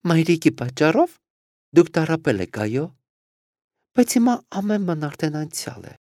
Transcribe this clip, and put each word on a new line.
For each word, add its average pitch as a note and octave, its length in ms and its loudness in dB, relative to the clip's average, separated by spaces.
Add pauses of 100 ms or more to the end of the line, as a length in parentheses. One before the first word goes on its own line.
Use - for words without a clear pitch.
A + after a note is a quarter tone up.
Մայրիկի E3 480 2
պատճառով։ D#3 580 0 (600)
Դուք E3 160 6
տառապել D#3 560 -2
եք, - 120 -14
այո։ A2 280 -2 (1120)
Բայց A#3+ 160 4
հիմա A#3+ 200 2 (160)
ամեն G#3 360 -4
բան D#3+ 200 -4
արդեն D3+ 320 -6
անցյալ - 460 -10
է։ - 100 -20 (120)